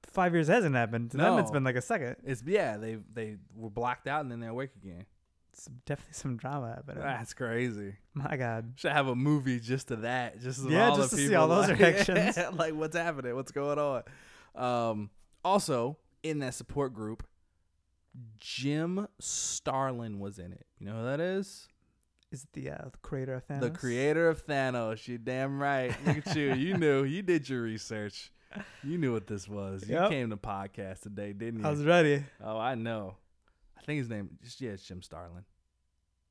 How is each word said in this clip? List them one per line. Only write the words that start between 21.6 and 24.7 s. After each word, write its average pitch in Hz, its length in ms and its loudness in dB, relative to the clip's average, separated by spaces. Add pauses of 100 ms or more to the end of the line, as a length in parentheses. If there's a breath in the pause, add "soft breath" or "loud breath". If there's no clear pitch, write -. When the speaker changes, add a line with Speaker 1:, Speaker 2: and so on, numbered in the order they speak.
Speaker 1:
Is 131 120 -10
it - 100 -20
the, 135 160 -8
uh, - 200 -10
the - 120 -18
creator 131 320 -6
of 127 120 -8
Speaker 2:
The 127 240 -2
Speaker 1:
Thanos? 170 80 -8
Speaker 2:
creator 143 500 2
of - 180 0
Thanos. 123 600 -2